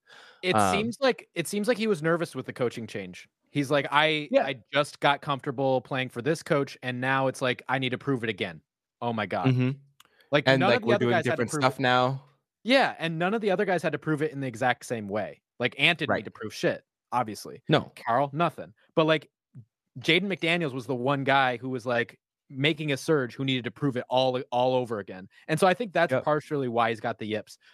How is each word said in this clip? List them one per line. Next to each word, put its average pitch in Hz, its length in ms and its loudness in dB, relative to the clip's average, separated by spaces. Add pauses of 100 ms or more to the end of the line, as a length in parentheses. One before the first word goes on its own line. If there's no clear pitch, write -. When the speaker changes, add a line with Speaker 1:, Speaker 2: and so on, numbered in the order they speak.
(420)
Speaker 1:
It 185 140 0
Speaker 2:
Um, 101 200 4
Speaker 1:
seems 220 240 -4
like, 262 360 0
it 170 120 -4
seems 208 200 -4
like 233 100 0
he 220 100 -2
was 185 140 0
nervous 165 340 -2
with 131 120 -8
the 127 60 -10
coaching 120 340 -4
change. 92 420 -12 (220)
He's 143 180 -2
like, 143 220 2
"I, 151 400 2
Speaker 2:
Yeah. 254 140 4
Speaker 1:
I 135 160 -6 (120)
just 143 280 0
got 143 200 4
comfortable 131 600 0
playing 131 280 -4
for 120 120 -8
this 156 200 -2
coach, 143 420 -2
and 123 180 -6
now 135 260 2
it's - 140 -4
like, 123 260 0
I 135 120 0
need 131 100 -2
to 123 80 -4
prove 131 260 -2
it 113 60 -2
again. 92 320 -6 (400)
Oh 120 100 -2
my 110 140 -2
God." 98 280 0
Speaker 2:
Mm-hmm. 127 180 0 (600)
Speaker 1:
Like, 147 160 4
Speaker 2:
And, 135 140 6
Speaker 1:
none 185 80 4
Speaker 2:
like, 247 80 4
Speaker 1:
of 240 60 -2
the 113 40 0
Speaker 2:
we're 117 80 4
Speaker 1:
other 123 100 0
Speaker 2:
doing 120 60 2
Speaker 1:
guys - 160 2
had 120 40 2
to - 0 -
Speaker 2:
different 117 200 0
Speaker 1:
prove 151 100 -2
Speaker 2:
stuff 127 180 2
Speaker 1:
it. - 20 -2
Speaker 2:
now. 127 420 4 (400)
Speaker 1:
Yeah, 214 340 4
and 160 220 -4
none 185 140 0
of 226 80 -2
the 208 100 0
other 190 140 0
guys 180 180 0
had 160 80 0
to 143 80 -6
prove 151 220 -2
it 151 100 0
in 139 80 -10
the 135 80 -4
exact 120 380 0
same 110 240 -6
way. 95 320 -6 (180)
Like, 123 180 0
Ant 156 220 4
didn't 143 100 -2
Speaker 2:
Right. 98 100 2
Speaker 1:
need 101 60 -8
to 92 60 -12
prove 107 220 -12
shit, 127 300 -2 (280)
obviously. 110 560 -4
Speaker 2:
No. 151 280 0
Speaker 1:
Carl, 131 380 0
nothing. 143 400 -4 (220)
But, 160 100 4
like, 160 240 2 (720)
Jaden 160 280 2
McDaniels 170 460 -2
was 123 140 -8
the 135 80 -2
one 135 300 0
guy 135 320 4
who 123 120 -10
was, 123 160 -6
like, 120 340 -2 (300)
making 151 440 -2
a 127 40 -2
surge 135 380 0
who 139 100 -6
needed 127 200 -2
to 120 60 -6
prove 131 260 -4
it - 120 -6
all, 127 320 2 (100)
all 127 240 2
over 117 240 -2
again. 95 280 -12 (220)
And 156 100 0
so 196 80 6
I 185 60 6
think 196 200 -4
that's 170 180 2
Speaker 2:
Yep. 127 120 0
Speaker 1:
partially 147 460 -2
why 113 200 2
he's 113 120 -4
got 117 180 -6
the 113 80 -8
yips. 107 300 -8 (160)